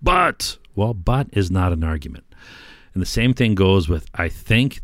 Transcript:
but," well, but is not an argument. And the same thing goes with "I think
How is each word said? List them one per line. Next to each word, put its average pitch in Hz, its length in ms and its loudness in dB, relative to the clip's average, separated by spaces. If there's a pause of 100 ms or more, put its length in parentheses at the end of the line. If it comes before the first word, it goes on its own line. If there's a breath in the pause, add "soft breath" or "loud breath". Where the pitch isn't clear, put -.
but," 180 560 0 (180)
well, 107 180 0
but 117 380 0
is 92 200 0
not 90 220 0
an 80 100 -2
argument. 78 420 -6 (680 loud breath)
And 95 80 -4
the 87 60 -4
same 120 260 0
thing 113 220 2
goes 95 340 4
with 85 240 -2
"I 85 160 -2
think - 540 0